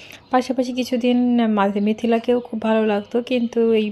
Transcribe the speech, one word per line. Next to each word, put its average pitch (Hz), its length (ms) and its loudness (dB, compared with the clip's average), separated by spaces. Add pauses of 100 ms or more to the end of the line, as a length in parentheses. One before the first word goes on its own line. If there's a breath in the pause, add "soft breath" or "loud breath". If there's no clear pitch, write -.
(320 loud breath)
পাশাপাশি 254 420 0
কিছুদিন 247 760 2
মাঝে 202 320 0
মিথিলাকেও 226 600 0
খুব 233 220 -8
ভালো 220 240 2
লাগতো, 208 360 -2
কিন্তু 233 520 0
এই 214 180 0